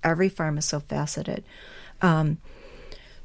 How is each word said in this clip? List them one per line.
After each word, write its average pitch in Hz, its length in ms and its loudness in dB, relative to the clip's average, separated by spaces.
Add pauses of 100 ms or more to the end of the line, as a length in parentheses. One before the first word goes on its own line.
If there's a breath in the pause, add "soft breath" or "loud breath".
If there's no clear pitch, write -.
every 165 260 4
farm 156 300 0
is 151 60 0
so 147 160 -2
faceted. 147 640 -4 (580 loud breath)
Um, 160 360 4 (880 loud breath)